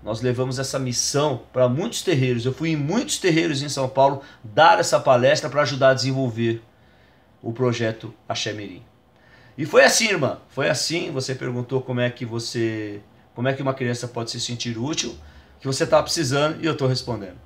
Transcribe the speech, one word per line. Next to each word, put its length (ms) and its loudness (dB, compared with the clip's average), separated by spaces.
Nós 180 -4
levamos 380 0
essa 200 -4
missão 600 0
pra 160 4
muitos 340 -2
terreiros. 440 2
Eu 80 0
fui 160 -4
em 60 2
muitos 420 -2
terreiros 440 2
em 80 -6
São 180 -2
Paulo 340 4
dar 360 6
essa 200 2
palestra 500 4
pra 140 0
ajudar 260 4
a 40 6
desenvolver 680 0
o 100 -6
projeto 640 -2
Axé 260 -4
Mirim. 300 -12
E 80 -4
foi 180 6
assim, 240 4
irmã, 300 0
foi 220 -4
assim. 420 -4
Você 240 -4
perguntou 460 -4
como 180 -4
é 100 0
que 160 -10
você, 760 -6
como 140 -2
é 40 -2
que 80 -6
uma 120 -2
criança 340 -4
pode 240 -8
se 80 -8
sentir 380 -6
útil, 380 -6
que 80 -8
você 180 0
tá 160 4
precisando, 640 -2
e 20 -4
eu 120 0
tô 100 0
respondendo. 580 -4